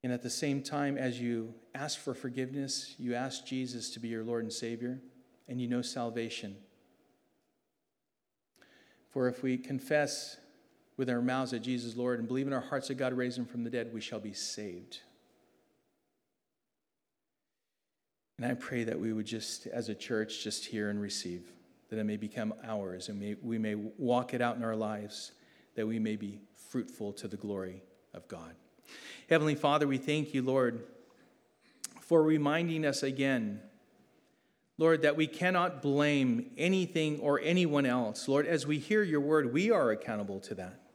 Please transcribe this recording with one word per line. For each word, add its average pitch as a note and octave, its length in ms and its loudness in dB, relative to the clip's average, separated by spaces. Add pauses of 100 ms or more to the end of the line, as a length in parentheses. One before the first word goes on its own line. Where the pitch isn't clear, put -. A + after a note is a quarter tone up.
And B2+ 80 0
at B2 100 -2
the A#2+ 80 -4
same C#3 320 0
time, C#3+ 340 -2
as B2+ 240 -2
you A2+ 340 -2 (200)
ask C#3+ 240 -6
for C3 160 -4
forgiveness, C3 840 -4
you A#2+ 160 -2
ask C3 300 -4
Jesus B2 460 -4
to A#2 100 -10
be A#2 80 -6
your A2+ 140 -4
Lord A#2 220 -2
and A2 80 -6
Savior, A#2+ 480 -4 (480)
and B2+ 120 -4
you A#2+ 60 0
know B2 160 2
salvation. A2+ 760 -4 (2500)
For B2+ 180 2
if B2 140 -2
we B2+ 160 2
confess C#3 800 0 (600)
with C3 140 0
our A#2+ 120 2
mouths B2+ 300 0
that A#2+ 80 -2
Jesus A#2+ 320 -2
is A2+ 40 -8
Lord B2 220 0
and A#2 100 -4
believe C3 180 0
in C#3 60 0
our C3 80 0
hearts C3+ 280 -4
that C#3 60 -2
God B2+ 180 0
raised B2 260 0
him A#2+ 80 -2
from A#2 180 -6
the A#2 60 -4
dead, A#2 220 -2
we A#2 80 -6
shall G#2+ 200 -8
be G#2 120 -10
saved. - 680 -8 (3250)
And A#2+ 100 -4
I B2 80 0
pray B2 300 -4
that F#2 160 -2
we A2+ 120 0
would G#2+ 140 -2
just, - 400 -6
as A#2 220 -4
a G#2+ 60 -4
church, - 500 -4
just - 220 -6
hear G#2 240 -2
and G#2 100 -2
receive, F2+ 520 -6 (380)
that A2 80 -4
it G#2+ 60 0
may G#2+ 120 0
become G#2+ 460 -4
ours, G2 460 -6
and G2+ 100 -6
may, G#2 240 -4
we A2+ 160 -2
may G#2+ 160 0
walk A#2+ 580 0
it B2 80 -2
out A#2+ 160 2
in A#2+ 60 -4
our A2+ 140 -2
lives, G#2+ 560 -6 (420)
that A2 120 0
we A2+ 120 0
may G#2+ 160 0
be G2+ 260 -8 (300)
fruitful G#2+ 440 -4
to - 120 -10
the G2+ 100 -6
glory F#2+ 460 -6 (320)
of F2 140 -14
God. E2 260 -14 (720)
Heavenly D#3 260 6
Father, D3 320 4
we C3+ 120 2
thank D3 340 0
you, C3+ 100 2
Lord, B2+ 400 2 (1160)
for E3 220 6
reminding D#3 640 4
us C#3 160 2
again, C3 580 0 (1160)
Lord, D#3+ 240 6
that D3 140 6
we D#3 100 4
cannot F3+ 560 0
blame C#3 760 4
anything E3 640 2
or C#3+ 200 2
anyone D#3 440 4
else. B2 440 0
Lord, C#3+ 180 4
as D#3 200 2
we D3+ 120 0
hear G#3+ 240 2
your D#3 180 4
word, C#3+ 320 4
we F#3 180 4
are D#3 200 6
accountable G#2 500 -2
to - 140 -8
that. F#2 260 -10 (140)